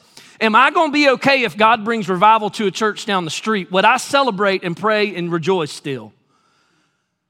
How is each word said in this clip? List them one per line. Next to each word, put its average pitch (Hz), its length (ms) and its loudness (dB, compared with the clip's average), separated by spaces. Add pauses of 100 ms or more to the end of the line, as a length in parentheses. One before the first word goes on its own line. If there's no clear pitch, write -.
(400)
Am 214 140 0
I 254 160 6
gonna 311 220 0
be 294 180 2
okay 262 320 2
if 196 160 -4
God 220 260 4
brings 220 240 -4
revival 208 440 2
to 214 160 -4
a 180 40 -2
church 214 360 -4
down 185 180 -2
the 147 60 -8
street? 202 400 -4
Would 190 140 2
I 247 120 4
celebrate 208 640 0
and 170 140 -6
pray 208 380 -2
and 175 160 -6
rejoice 170 400 -2
still? 120 420 -12 (1160)